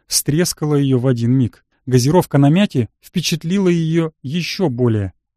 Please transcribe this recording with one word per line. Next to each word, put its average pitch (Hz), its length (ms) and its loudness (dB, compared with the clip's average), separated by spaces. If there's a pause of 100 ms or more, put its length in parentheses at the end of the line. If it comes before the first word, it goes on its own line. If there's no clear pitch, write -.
стрескала 151 680 -2
ее 139 220 2
в 123 100 -2
один 117 240 0
миг. 127 340 -2 (200)
Газировка 135 520 2
на 139 120 4
мяте 160 400 0 (100)
впечатлила 180 680 -4
ее 165 420 0 (120)
еще 160 460 -4
более, 113 440 -2 (240)